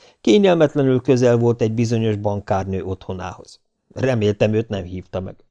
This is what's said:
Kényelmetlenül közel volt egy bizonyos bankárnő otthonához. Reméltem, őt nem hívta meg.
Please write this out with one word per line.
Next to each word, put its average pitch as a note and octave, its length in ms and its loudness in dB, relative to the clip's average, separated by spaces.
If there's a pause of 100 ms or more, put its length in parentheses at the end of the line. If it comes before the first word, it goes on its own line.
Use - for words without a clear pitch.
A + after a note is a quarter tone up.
(200)
Kényelmetlenül D#3+ 800 2
közel B2 360 2
volt A#2 240 0
egy A2 120 0
bizonyos A2+ 440 0
bankárnő G2 680 -4
otthonához. F#2 760 -12 (280)
Reméltem, G#2+ 640 0
őt A2 160 -2
nem G2 160 -6
hívta F2+ 360 -10
meg. G2 300 -14